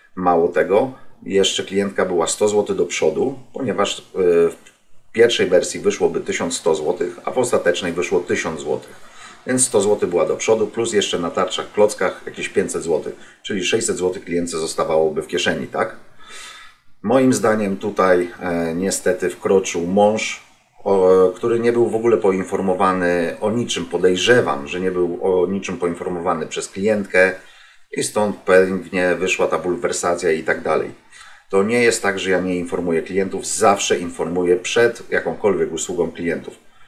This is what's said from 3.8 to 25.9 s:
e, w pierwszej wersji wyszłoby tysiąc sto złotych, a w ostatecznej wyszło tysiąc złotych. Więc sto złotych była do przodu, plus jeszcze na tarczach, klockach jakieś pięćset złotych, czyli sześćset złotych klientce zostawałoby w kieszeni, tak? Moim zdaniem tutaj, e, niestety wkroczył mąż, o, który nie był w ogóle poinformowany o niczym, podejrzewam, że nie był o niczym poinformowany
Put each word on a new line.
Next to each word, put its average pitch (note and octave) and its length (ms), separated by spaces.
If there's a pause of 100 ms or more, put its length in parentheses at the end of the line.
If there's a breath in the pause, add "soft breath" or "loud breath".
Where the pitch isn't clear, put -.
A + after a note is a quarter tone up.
e, - 40 (480)
w - 60 (560)
pierwszej A2 360
wersji - 320
wyszłoby F2+ 400
tysiąc F2 360
sto E2 180
złotych, D2+ 500
a - 60
w - 80
ostatecznej F2 540
wyszło F2 280
tysiąc D#2+ 400
złotych. - 500 (360 loud breath)
Więc B2+ 200
sto G#2 140
złotych G2+ 280
była E2+ 180
do - 100
przodu, A2 300
plus A2+ 260
jeszcze G2 260
na E2+ 120
tarczach, - 420
klockach G#2 540
jakieś E2+ 220
pięćset F2 340
złotych, D#2+ 320 (280 loud breath)
czyli F#2+ 220
sześćset G#2 320
złotych F2+ 280
klientce E2+ 340
zostawałoby D#2+ 640
w - 40
kieszeni, D2 400
tak? - 300 (1040 loud breath)
Moim B2+ 300
zdaniem G#2+ 440
tutaj, F#2 540 (100)
e, E2+ 340
niestety F2+ 560
wkroczył F#2+ 560
mąż, G#2 600 (380)
o, F#2 520
który A#2 240
nie A#2 120
był A#2 140
w G2+ 80
ogóle A2+ 220
poinformowany F#2 1200
o G#2+ 100
niczym, A2+ 360
podejrzewam, F2+ 800
że F2+ 120
nie F#2 100
był F2 320
o F#2 240
niczym F#2+ 300
poinformowany F2 720